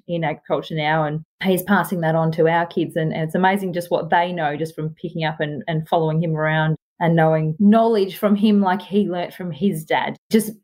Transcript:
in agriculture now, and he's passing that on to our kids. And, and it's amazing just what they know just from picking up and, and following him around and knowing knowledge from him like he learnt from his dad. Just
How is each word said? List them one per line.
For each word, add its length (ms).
in 160
agriculture 540
now, 280
and 200
he's 200
passing 400
that 120
on 180
to 160
our 180
kids. 280
And, 180
and 120
it's 100
amazing 380
just 180
what 200
they 220
know 240
just 200
from 140
picking 340
up 160
and, 260
and 220
following 340
him 140
around 400
and 160
knowing 420
knowledge 580
from 200
him 240
like 220
he 260
learnt 260
from 160
his 340
dad. 320
Just 220